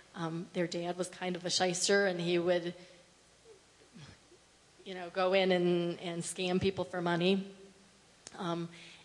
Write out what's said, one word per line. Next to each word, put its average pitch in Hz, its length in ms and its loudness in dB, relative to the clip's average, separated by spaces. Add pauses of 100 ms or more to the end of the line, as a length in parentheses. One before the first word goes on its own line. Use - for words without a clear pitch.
(140)
Um, 165 380 -6
their 175 160 -2
dad 175 300 -6
was 180 100 -4
kind 180 300 -6
of 180 80 -10
a 175 40 -2
shyster, 185 580 2
and 175 120 0
he 175 180 2
would, 175 360 2 (2000)
you 190 100 -12
know, 180 200 -10
go 185 180 4
in 190 220 6
and, 175 480 2
and 170 200 -6
scam 185 380 -2
people 190 240 0
for 180 180 -6
money. 175 460 2 (880)
Um, 170 300 -4 (380)